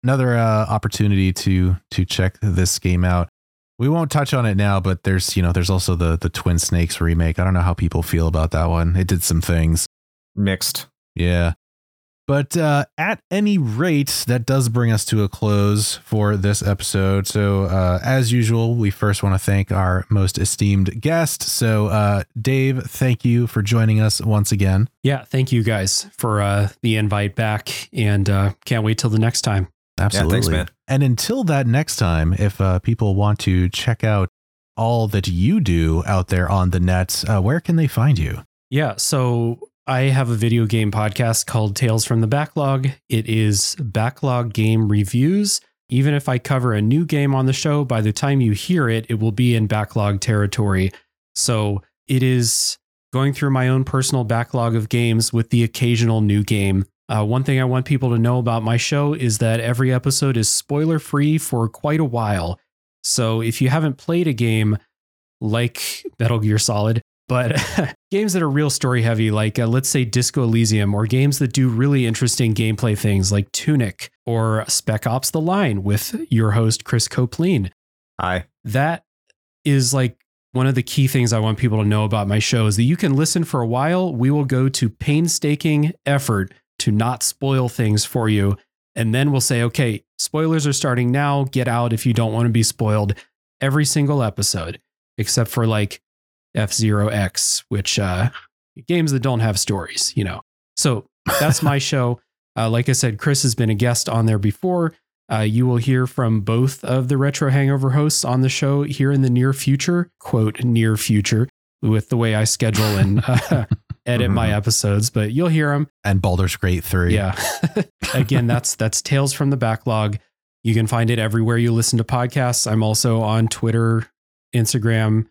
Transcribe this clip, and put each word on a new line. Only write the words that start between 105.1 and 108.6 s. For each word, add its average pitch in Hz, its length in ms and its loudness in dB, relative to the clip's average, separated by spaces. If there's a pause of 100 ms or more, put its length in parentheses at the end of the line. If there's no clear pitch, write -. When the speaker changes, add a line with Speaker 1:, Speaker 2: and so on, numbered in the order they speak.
Speaker 3:
Uh, 110 100 -2
you 110 260 2
will 123 100 2
hear 127 300 0
from 113 340 0
both 120 420 -2
of 127 240 -2
the 139 100 0
Retro 135 340 0
Hangover 135 400 2
hosts 147 340 0
on 127 160 0
the 131 80 2
show 143 320 0